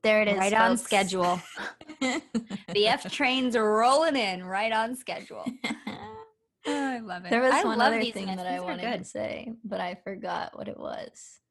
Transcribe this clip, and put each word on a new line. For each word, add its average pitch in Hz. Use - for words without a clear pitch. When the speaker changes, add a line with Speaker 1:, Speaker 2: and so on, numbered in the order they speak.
Speaker 1:
There 214
it 208
is, 202
Speaker 2:
Right 196
on 226
Speaker 1:
folks. 240
Speaker 2:
schedule. 185
Speaker 1:
<laughs> -
Speaker 2:
The 208
F 240
train's 254
rolling 247
in 185
right 202
on 226
schedule. -
Speaker 1:
<laughs> -
Speaker 2:
Oh, 294
I 269
love 180
it. 175
Speaker 1:
There 233
was 247
Speaker 2:
I 320
Speaker 1:
one 220
Speaker 2:
love 240
Speaker 1:
other 226
Speaker 2:
these 226
Speaker 1:
thing 196
Speaker 2:
myths. 190
Speaker 1:
that 180
I 180
Speaker 2:
These 180
are -
Speaker 1:
wanted 180
to 208
Speaker 2:
good. 180
Speaker 1:
say, -
but 196
I 180
forgot 180
what -
it -
was. -